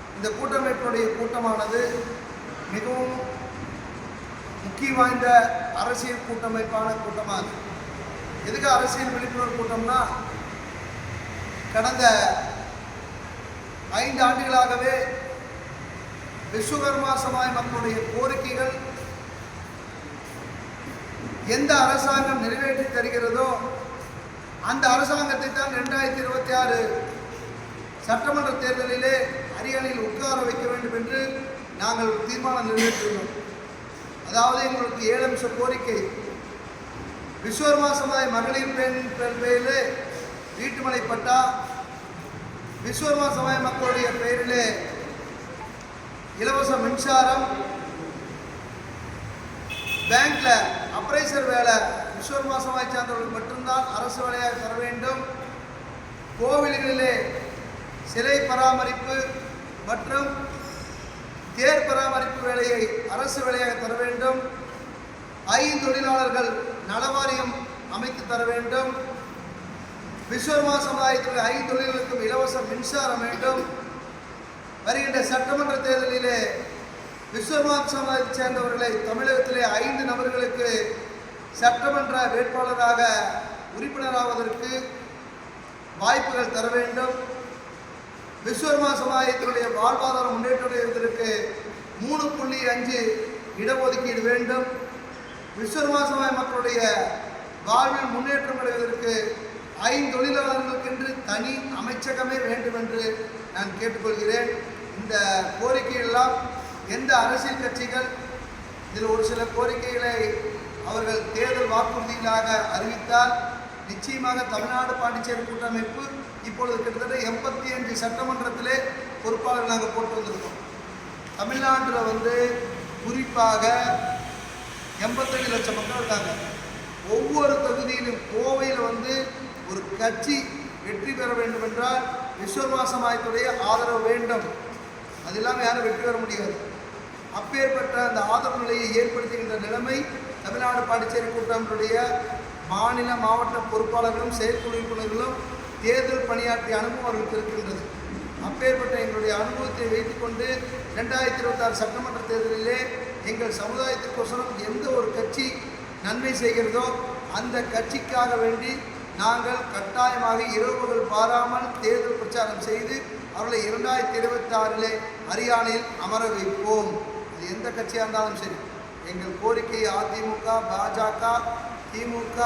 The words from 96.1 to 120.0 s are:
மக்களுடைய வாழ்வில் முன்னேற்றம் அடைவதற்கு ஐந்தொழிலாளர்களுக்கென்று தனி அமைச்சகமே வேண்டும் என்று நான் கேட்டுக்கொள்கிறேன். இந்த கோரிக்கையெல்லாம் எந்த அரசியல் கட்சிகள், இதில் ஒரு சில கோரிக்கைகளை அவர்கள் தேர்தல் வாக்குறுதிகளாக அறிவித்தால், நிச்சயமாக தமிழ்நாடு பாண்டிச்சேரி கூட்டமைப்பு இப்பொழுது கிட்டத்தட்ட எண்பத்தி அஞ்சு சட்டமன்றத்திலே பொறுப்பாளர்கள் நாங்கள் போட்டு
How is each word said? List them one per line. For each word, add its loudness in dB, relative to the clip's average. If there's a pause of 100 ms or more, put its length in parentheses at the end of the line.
மக்களுடைய 0 (840)
வாழ்வில் 4
முன்னேற்றம் 0
அடைவதற்கு 0 (720)
ஐந்தொழிலாளர்களுக்கென்று 0 (160)
தனி -2 (240)
அமைச்சகமே -2
வேண்டும் -2
என்று -2 (500)
நான் -4
கேட்டுக்கொள்கிறேன். 0 (460)
இந்த -2 (440)
கோரிக்கையெல்லாம் 4 (540)
எந்த 2
அரசியல் 2
கட்சிகள், -2 (800)
இதில் 0
ஒரு 4
சில 0 (140)
கோரிக்கைகளை 0 (720)
அவர்கள் 0 (120)
தேர்தல் 2
வாக்குறுதிகளாக 2 (240)
அறிவித்தால், 4 (540)
நிச்சயமாக -2
தமிழ்நாடு 0
பாண்டிச்சேரி -2
கூட்டமைப்பு -4 (400)
இப்பொழுது -2
கிட்டத்தட்ட -2 (140)
எண்பத்தி -2
அஞ்சு -4
சட்டமன்றத்திலே -2 (500)
பொறுப்பாளர்கள் 0
நாங்கள் 0
போட்டு -2